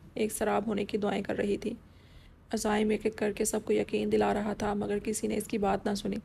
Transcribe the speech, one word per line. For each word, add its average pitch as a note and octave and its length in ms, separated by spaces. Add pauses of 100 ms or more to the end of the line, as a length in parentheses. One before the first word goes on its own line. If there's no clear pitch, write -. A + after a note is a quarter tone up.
(160)
एक G#3+ 160
शराब G#3 340
होने G#3 180
की G#3 140
दुआएं G3 240
कर G3 140
रही G3+ 200
थी। - 200 (760)
अजाइम G#3+ 400
एक G#3+ 140
एक G#3+ 80
करके G#3+ 300
सबको G#3+ 280
यकीन G#3+ 380
दिला G#3 220
रहा G#3 220
था, G#3 200
मगर G#3 240
किसी G#3+ 300
ने G#3+ 80
इसकी G#3+ 220
बात G3 280
ना G#3 80
सुनी। G3+ 300